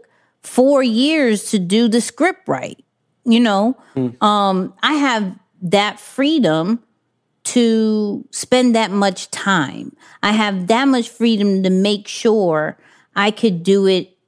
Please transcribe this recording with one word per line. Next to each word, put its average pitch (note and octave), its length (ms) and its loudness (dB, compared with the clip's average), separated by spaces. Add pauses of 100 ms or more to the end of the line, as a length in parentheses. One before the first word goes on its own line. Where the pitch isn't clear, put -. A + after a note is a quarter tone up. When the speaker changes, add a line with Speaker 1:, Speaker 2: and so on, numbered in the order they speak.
(420)
Speaker 1:
four C4 400 2
years B3+ 680 0
to A3 80 0
do G#3 300 0
the G3+ 120 2
script - 480 -4
right, B2+ 320 -8 (440)
you A#3 160 4
know? A3 360 2 (200)
Speaker 2:
Mm. B2+ 140 -2 (120)
Speaker 1:
Um, G3+ 340 2 (260)
I C4+ 120 0
have C4 300 0 (380)
that G3+ 380 -2
freedom A3+ 800 0 (640)
to A3 840 0
spend B3+ 440 0
that A3 160 0
much G3 400 -2
time. - 640 -4 (280)
I G#3 100 0
have G3+ 360 -2
that A#3+ 200 2
much B3 200 0
freedom G3+ 540 0
to F#3 80 2
make G3+ 380 0
sure F3 680 0 (380)
I G3+ 160 0
could G#3 320 -2
do G3 240 2
it F#3+ 300 0 (120)